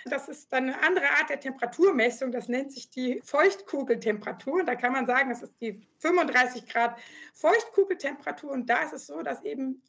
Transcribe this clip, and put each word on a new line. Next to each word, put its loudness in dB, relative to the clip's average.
das -6
ist -18
dann 0
eine -2
andere 4
Art 0
der -4
Temperaturmessung, 2
das -6
nennt -4
sich -16
die -4
Feuchtkugeltemperatur. 0
Und 0
da 0
kann -2
man -2
sagen, 2
das -6
ist -16
die -10
fünfunddreißig 2
Grad 0
Feuchtkugeltemperatur. 0
Und -2
da 2
ist -4
es -12
so, -8
dass -6
eben -6